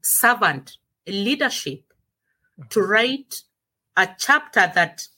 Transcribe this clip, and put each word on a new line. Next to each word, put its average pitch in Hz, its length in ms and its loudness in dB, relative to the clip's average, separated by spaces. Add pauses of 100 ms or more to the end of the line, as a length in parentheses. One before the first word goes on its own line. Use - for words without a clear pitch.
servant 202 720 0 (300)
leadership 202 760 -4 (840)
to 208 140 0
write 240 600 -2 (540)
a 185 120 2 (100)
chapter 277 560 2
that 170 320 -2 (120)